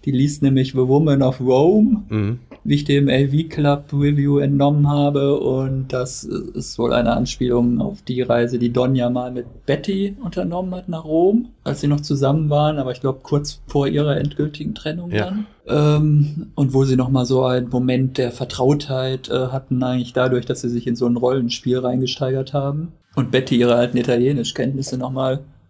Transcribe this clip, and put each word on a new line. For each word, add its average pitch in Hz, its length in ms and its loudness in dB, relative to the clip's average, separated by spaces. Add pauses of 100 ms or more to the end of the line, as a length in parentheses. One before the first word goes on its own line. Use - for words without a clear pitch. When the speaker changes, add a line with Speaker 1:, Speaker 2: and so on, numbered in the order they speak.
Speaker 1:
Die 139 60 0
liest 143 300 2
nämlich 135 300 2
The 127 160 2
Woman 139 340 4
of 131 180 2
Rome, 185 680 4
Speaker 2:
Mhm. 107 300 -2 (240)
Speaker 1:
wie 143 100 0
ich 147 100 0
dem 143 260 2
L 135 200 2
V 156 180 0
Club 147 460 0
Review 143 460 2
entnommen 143 500 2
habe. 143 500 2
Und 131 540 -2
das 127 300 -6
ist - 560 -10
wohl 120 140 0
eine 120 200 2
Anspielung 120 680 0
auf 110 220 -6
die 127 220 -4
Reise, 120 340 0
die 120 160 0
Don 127 220 2
ja 120 160 0
mal 123 200 -4
mit 123 140 -10 (220)
Betty 196 520 -2
unternommen 180 540 -6
hat 180 160 -12
nach 160 160 -8
Rom, 185 440 2 (140)
als 139 180 -4
sie 147 60 0
noch 147 140 2
zusammen 147 480 0
waren, 147 300 2
aber 127 120 -4
ich - 100 -10
glaub, 131 200 -2
kurz 147 460 -4
vor 139 200 0
ihrer 147 300 0
endgültigen 147 560 -4
Trennung 175 380 -8
Speaker 2:
Ja. 107 140 -2
Speaker 1:
dann. 208 200 -6 (220)
Ähm, 147 880 2
und 131 180 0
wo 135 120 4
sie 131 100 2
noch 127 140 2
mal 127 180 2
so 131 180 2
einen 127 240 0
Moment 127 480 0
der 123 140 -2
Vertrautheit, 131 1000 -2
äh, 127 200 -2
hatten, 131 340 -4
eigentlich 127 300 -4
dadurch, 127 340 0
dass 123 140 -6
sie 120 80 -4
sich 120 180 -4
in 117 80 -2
so 120 100 0
ein 120 120 2
Rollenspiel 123 600 0
reingesteigert 131 760 -4
haben. 143 400 -4 (220)
Und 123 140 -2
Betty 127 300 0
ihre 120 160 4
alten 123 220 2
Italienischkenntnisse 127 1000 -2
noch 127 140 -6
mal 131 300 -2 (280)